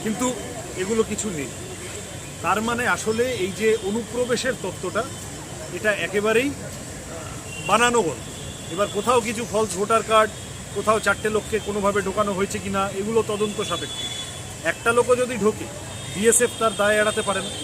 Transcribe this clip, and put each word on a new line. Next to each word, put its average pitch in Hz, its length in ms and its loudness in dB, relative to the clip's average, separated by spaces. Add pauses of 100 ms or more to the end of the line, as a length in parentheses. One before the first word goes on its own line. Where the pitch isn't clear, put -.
কিন্তু 226 300 0 (440)
এগুলো 214 260 2
কিছু 208 260 -2
নেই। 147 180 -4 (920)
তার 185 200 2
মানে 233 260 0
আসলে 214 360 2
এই 220 340 0
যে 220 260 4
অনুপ্রবেশের 233 720 0 (100)
তত্ত্বটা, 190 400 -2 (720)
এটা 180 200 2
একেবারেই, 208 560 2
আহ, - 1160 -10
বানানো 233 340 6
গল্প। 151 240 -2 (480)
এবার 202 200 0
কোথাও 214 280 4
কিছু 226 300 -4
ফলস 214 240 2
ভোটার 208 280 2
কার্ড, 214 280 6 (440)
কোথাও 208 240 4
চারটে 202 300 0
লোককে 214 300 0
কোনোভাবে 202 420 0
ঢোকানো 196 320 0
হয়েছে 190 260 -2
কিনা, 196 300 0 (100)
এগুলো 220 280 2
তদন্ত 208 340 0
সাপেক্ষ। 156 340 -4 (680)
একটা 170 280 2
লোকও 240 240 6
যদি 247 220 0
ঢোকে, 208 280 2 (500)
বিএসএফ 226 340 6 (100)
তার 226 160 4
দায় 208 260 4
এড়াতে 214 200 2
পারে 190 200 0
না 190 100 -6 (120)